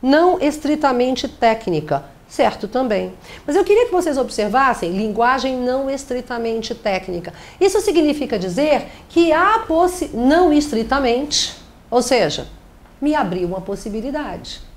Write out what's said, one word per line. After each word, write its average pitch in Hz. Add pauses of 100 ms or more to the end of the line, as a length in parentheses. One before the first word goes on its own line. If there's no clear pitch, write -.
não 320
estritamente 277
técnica." 170 (240)
Certo 214
também. 202 (320)
Mas 294
eu 381
queria 453
que -
vocês 339
observassem 226
linguagem 233
não 254
estritamente 240
técnica. 185 (280)
Isso 392
significa 294
dizer 240 (220)
que 339
há 415
possi-, 349
não 302
estritamente, 262 (340)
ou -
seja, 220 (540)
me 302
abriu 180
uma 190
possibilidade. 214 (140)